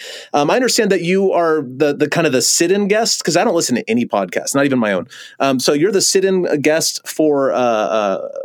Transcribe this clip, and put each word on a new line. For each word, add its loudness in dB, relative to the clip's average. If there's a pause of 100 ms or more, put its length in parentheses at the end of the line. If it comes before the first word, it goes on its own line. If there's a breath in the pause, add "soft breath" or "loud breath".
(340 loud breath)
Um, 2
I 2
understand 2
that 0
you 2
are 2
the, 0
the -2
kind 0
of 0
the 2
sit-in 2
guest, 0
'cause 0
I 2
don't 2
listen 0
to -6
any 0
podcast, -4
not 2
even 0
my 0
own. -2 (320 loud breath)
Um, 0
so 0
you're 0
the 2
sit-in 0
guest -2
for, 0
uh, 0
uh, 0 (160)